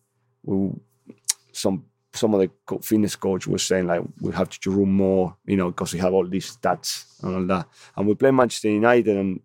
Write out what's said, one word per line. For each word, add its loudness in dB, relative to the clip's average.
we, -2
some, -4
some 0
of 4
the 2
co-, -6
fitness 0
coach -4
was -2
saying, 0
like, 0
"We -4
have -2
to -6
run 2
more, 2
you 0
know, 0
'cause -6
we -6
have 2
all 4
these -8
stats -6
and -4
all -2
that." -2
And -2
we 2
played 4
Manchester 2
United, 4
and -2